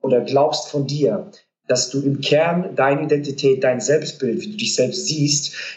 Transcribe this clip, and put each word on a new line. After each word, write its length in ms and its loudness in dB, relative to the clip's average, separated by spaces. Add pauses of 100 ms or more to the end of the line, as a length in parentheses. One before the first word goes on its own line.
oder 180 2
glaubst 480 2
von 180 -2
dir, 440 -2 (360)
dass 220 0
du 140 -2
im 180 0
Kern 560 2
deine 280 2
Identität, 600 0
dein 160 2
Selbstbild, 600 -2
wie 80 -10
du 80 -10
dich 160 -4
selbst 320 -2
siehst, 480 -2 (220)